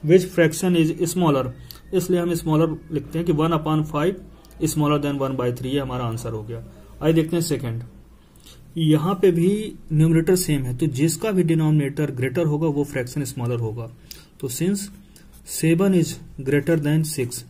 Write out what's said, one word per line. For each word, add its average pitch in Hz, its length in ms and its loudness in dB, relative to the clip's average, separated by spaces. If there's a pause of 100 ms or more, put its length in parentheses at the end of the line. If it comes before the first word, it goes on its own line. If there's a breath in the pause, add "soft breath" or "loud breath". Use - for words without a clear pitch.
which 180 200 6 (100)
fraction 175 400 2
is 165 180 2 (180)
smaller, 147 340 2 (480 loud breath)
इसलिए 180 260 0
हम 175 140 -2
smaller 160 440 0 (140)
लिखते 160 280 -6
हैं 170 80 -4
कि 151 60 2
one 160 200 2
upon 156 380 0
five 170 240 0 (480 loud breath)
is 156 100 -2
smaller 147 260 2
than 143 200 -2
one 135 200 -2
by 123 120 0
three, 127 220 -6
ये 143 60 0
हमारा 127 260 -4
answer 113 260 -6
हो 110 120 -8
गया। 113 200 -12 (400 loud breath)
आइए 160 100 4
देखते 160 220 2
हैं 165 80 0
second, 120 400 -4 (960 loud breath)
यहाँ 156 440 4
पे 190 100 6
भी 170 200 2 (420)
numerator 160 420 4
same 151 280 0
है, 123 140 -4
तो 165 100 0
जिसका 160 440 0
भी 185 120 2
denominator 151 680 2
greater 135 340 -2
होगा 151 220 0
वो 143 160 0
फ्रैक्शन 139 420 -6
smaller 120 340 -4
होगा। 113 300 -6 (500 loud breath)
तो 135 100 -6
since 185 400 -2 (640 loud breath)
seven 175 500 2
is - 120 -2 (280)
greater 143 380 2
than 151 300 2
six - 400 -6